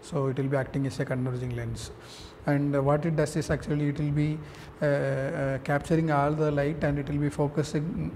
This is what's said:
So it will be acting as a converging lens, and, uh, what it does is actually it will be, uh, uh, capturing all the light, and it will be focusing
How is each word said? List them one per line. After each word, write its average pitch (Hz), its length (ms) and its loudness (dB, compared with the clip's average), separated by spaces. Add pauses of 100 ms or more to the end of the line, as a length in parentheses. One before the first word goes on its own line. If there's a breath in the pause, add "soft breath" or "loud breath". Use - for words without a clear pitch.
So 139 240 -2
it 131 100 -2
will 135 100 0
be 139 100 2
acting 135 300 -2
as 127 120 -6
a 143 60 0
converging 127 500 -4
lens, 117 360 -6 (560 loud breath)
and, 143 280 2
uh, 143 60 4
what 147 240 4
it 165 100 2
does 151 200 0
is 160 160 0
actually 147 380 0
it 143 100 -4
will 151 100 0
be, 151 300 2 (420 loud breath)
uh, 151 40 2
uh, 139 760 0
capturing 160 500 2
all 143 220 4
the 151 180 2
light, 147 340 0
and 143 140 2
it 143 100 -4
will 147 120 -2
be 147 100 2
focusing 151 880 0